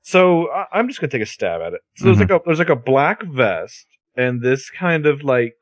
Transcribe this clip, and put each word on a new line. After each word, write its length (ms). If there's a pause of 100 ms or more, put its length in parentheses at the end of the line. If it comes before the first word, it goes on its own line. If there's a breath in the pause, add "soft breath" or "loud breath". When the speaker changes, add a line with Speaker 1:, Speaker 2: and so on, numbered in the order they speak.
Speaker 1:
So, 480
I, 220
I'm 140
just 140
gonna 100
take 120
a 40
stab 340
at 120
it. 80 (160)
So, 80
there's, 140
Speaker 2:
Mm-hmm. 140
Speaker 1:
like, 80
a, 60
there's, 140
like, 80
a 80
black 500
vest 600 (300)
and 240
this 300
kind 340
of, 200
like, 380